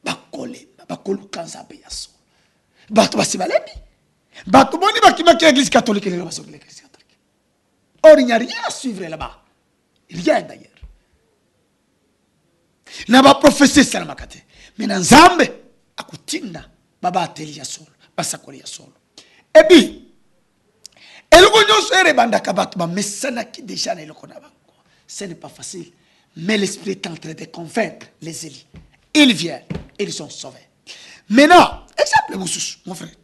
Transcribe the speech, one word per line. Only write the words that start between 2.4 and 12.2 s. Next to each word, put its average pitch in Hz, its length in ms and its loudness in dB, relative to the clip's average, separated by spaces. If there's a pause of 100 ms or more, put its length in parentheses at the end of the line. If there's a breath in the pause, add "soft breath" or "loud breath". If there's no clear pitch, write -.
Bato 214 260 2
basi - 220 -4
balembi. 392 320 -4 (720 soft breath)
Bato 262 320 2
boni 415 240 -2
bakimaki 339 440 4
église 277 240 2
catholique 202 360 0
lelo 180 200 -8
basoki - 260 -16
l'église - 300 -20
catholique. - 360 -20 (880)
Or, 311 160 10
il 254 80 2
n'y 240 40 -2
a 226 60 0
rien 247 300 -6
à - 20 -6
suivre 202 360 -10
là-bas. 151 360 -14 (720)
Rien 190 300 -2
d'ailleurs. - 280 -20 (2500 loud breath)